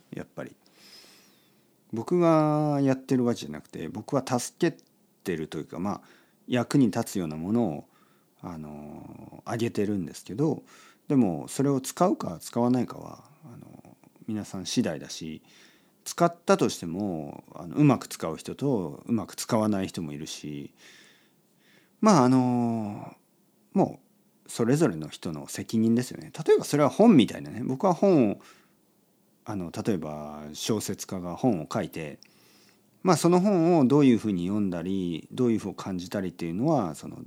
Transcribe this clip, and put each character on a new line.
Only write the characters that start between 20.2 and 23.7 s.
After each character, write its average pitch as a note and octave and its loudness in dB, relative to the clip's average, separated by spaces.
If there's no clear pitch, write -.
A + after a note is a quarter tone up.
し、 C#2+ -12
ま G3+ 8
あ、 - 8
あ B2+ 6
の、 A#2+ 0